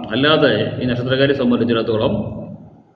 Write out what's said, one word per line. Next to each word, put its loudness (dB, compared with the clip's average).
അല്ലാതെ 4
ഈ -2
നക്ഷത്രക്കാരെ 0
സംബന്ധിച്ചിടത്തോളം 0